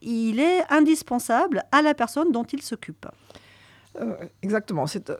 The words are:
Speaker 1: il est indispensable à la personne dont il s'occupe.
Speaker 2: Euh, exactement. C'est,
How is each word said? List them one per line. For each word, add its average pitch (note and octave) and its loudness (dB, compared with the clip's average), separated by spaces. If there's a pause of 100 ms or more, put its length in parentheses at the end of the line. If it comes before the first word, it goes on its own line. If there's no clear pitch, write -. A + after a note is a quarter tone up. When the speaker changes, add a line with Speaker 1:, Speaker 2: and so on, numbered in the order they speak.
Speaker 1:
il A3+ -2
est F4+ 4
indispensable D4 2
à C#4+ 6
la D4+ 4
personne D4 0
dont A#3+ 0
il C#4 -10
s'occupe. - -12 (920)
Speaker 2:
Euh, A#3 -6 (280)
exactement. G3 -2
C'est, - -8